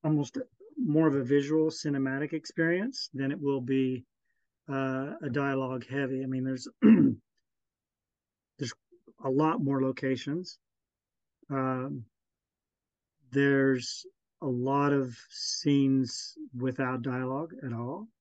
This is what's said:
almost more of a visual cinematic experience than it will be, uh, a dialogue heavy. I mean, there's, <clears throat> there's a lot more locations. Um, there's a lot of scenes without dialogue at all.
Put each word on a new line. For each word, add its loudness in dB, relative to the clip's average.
almost 0
more 4
of 2
a 0
visual 2
cinematic -2
experience -2
than -2
it -6
will -2
be, 0
uh, -4
a -6
dialogue -2
heavy. -4
I -6
mean, -4
there's, -6
<clears throat> -8
there's 0
a 0
lot 2
more 2
locations. -4
Um, -4
there's 2
a -4
lot 2
of 0
scenes 0
without -2
dialogue -4
at -6
all. -8